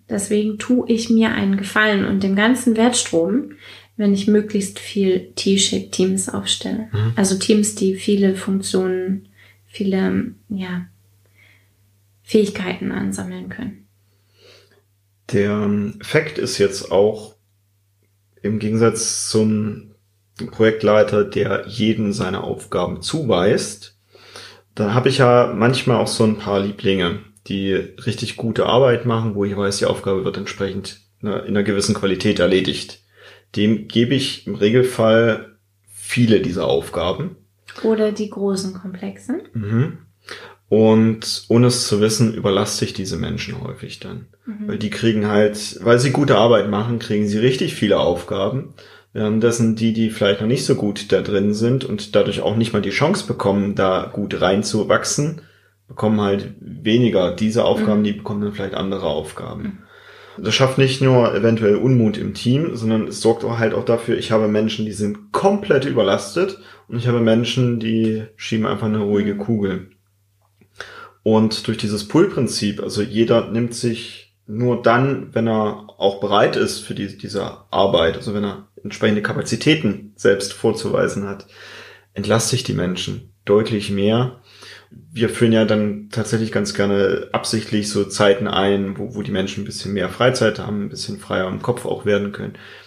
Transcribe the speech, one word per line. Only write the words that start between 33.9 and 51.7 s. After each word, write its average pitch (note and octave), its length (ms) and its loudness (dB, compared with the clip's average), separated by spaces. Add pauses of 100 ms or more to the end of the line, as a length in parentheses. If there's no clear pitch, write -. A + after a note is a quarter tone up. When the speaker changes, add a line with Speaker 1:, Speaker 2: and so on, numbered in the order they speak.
Speaker 2:
ich - 320 -6
im G2 80 -8
Regelfall A2+ 1040 2 (360)
viele A2 480 2
dieser F2+ 260 -4
Aufgaben. E2 680 -4 (460)
Speaker 1:
Oder G#3+ 300 0
die G#3+ 180 -6
großen G3 420 -4
Komplexen. G3 680 -10 (100)
Speaker 2:
Mhm. A2+ 460 -2 (720)
Und A2 800 4
ohne A#2+ 180 6
es A#2+ 200 0
zu G#2 140 0
wissen, A2 320 2
überlasse G2+ 540 0
ich - 80 -10
diese F#2 240 -6
Menschen E2+ 440 -6
häufig - 380 -14
dann. - 280 -14 (180)
Speaker 1:
Mhm. G#3 220 -10
Speaker 2:
Weil G2+ 100 -4
die G#2+ 100 -4
kriegen G#2+ 400 0
halt, G#2 560 0
weil A#2 140 6
sie C3 140 2
gute C#3 260 4
Arbeit G#2+ 320 4
machen, A2+ 280 -2
kriegen G#2 300 -2
sie G#2 100 0
richtig B2+ 360 0
viele - 260 2
Aufgaben. G2 720 -2 (400)
Währenddessen A2 640 2
die, A2+ 160 2
die A2 160 2
vielleicht G2+ 320 2
noch G#2+ 80 -2
nicht C#3+ 160 0
so C3+ 100 2
gut G#2 380 -2
da - 80 4
drin G#2 320 0
sind A#2+ 320 0